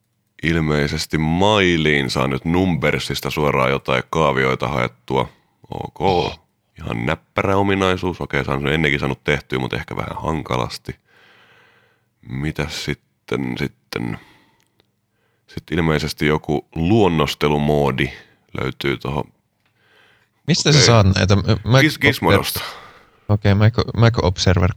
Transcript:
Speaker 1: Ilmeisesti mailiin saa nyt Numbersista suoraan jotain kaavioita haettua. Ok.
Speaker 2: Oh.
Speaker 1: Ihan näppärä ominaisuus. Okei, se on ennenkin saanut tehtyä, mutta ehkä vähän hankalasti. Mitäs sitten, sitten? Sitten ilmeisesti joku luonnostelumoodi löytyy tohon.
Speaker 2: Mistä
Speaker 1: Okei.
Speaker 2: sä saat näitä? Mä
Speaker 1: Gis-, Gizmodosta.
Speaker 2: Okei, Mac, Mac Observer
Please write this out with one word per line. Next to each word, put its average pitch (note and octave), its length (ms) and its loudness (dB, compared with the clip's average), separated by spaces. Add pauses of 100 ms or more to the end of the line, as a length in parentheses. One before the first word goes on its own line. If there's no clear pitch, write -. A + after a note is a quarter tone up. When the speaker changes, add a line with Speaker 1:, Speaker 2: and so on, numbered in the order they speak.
(420)
Speaker 1:
Ilmeisesti D#2 760 0
mailiin D#2+ 920 2
saa C2+ 180 -2
nyt C2+ 160 -4
Numbersista D2+ 880 0
suoraan C2+ 400 0
jotain C2+ 400 -2
kaavioita C2 580 0
haettua. B1+ 600 -4 (420)
Ok. - 300 -12
Speaker 2:
Oh. F2 400 0 (380)
Speaker 1:
Ihan A#1+ 280 -6
näppärä F#2+ 500 -2
ominaisuus. F#2+ 640 0
Okei, C#2 240 -4
se C2 60 -4
on C#2 180 -2
ennenkin D2 320 0
saanut C#2 240 -6
tehtyä, C#2+ 340 -2
mutta B1+ 180 -6
ehkä - 200 -10
vähän - 260 -8
hankalasti. C2 760 -6 (1300)
Mitäs D2 560 -6
sitten, B1+ 760 -6
sitten? A#1 600 -8 (1300)
Sitten - 320 -8
ilmeisesti D#2 480 0
joku D2+ 480 -2
luonnostelumoodi D2 1400 2 (480)
löytyy C2+ 380 -4
tohon. C2+ 260 -4 (1200)
Speaker 2:
Mistä D#3 240 0
Speaker 1:
Okei. D3 100 6
Speaker 2:
sä F2+ 60 4
saat A2+ 280 6
näitä? G2 220 2 (280)
Mä B2 160 4
Speaker 1:
Gis-, D3 200 2
Gizmodosta. G2+ 600 0 (680)
Speaker 2:
Okei, G#2 260 2
Mac, G#2+ 200 4 (220)
Mac A2+ 280 4
Observer F#2 520 2